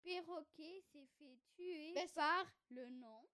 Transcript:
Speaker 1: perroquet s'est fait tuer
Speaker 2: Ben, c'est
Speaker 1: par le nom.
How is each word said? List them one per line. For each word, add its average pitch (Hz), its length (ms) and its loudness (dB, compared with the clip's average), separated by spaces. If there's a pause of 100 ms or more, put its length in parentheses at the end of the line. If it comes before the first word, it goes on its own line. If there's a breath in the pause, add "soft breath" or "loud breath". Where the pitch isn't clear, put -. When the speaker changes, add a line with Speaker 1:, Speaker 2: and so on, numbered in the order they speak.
Speaker 1:
perroquet 349 760 -4 (120)
s'est 277 140 -18 (120)
fait 254 200 -20 (160)
tuer 339 400 -4
Speaker 2:
Ben, 349 120 4
c'est - 80 -10
Speaker 1:
par 339 320 6 (240)
le 247 200 -8
nom. 247 440 -14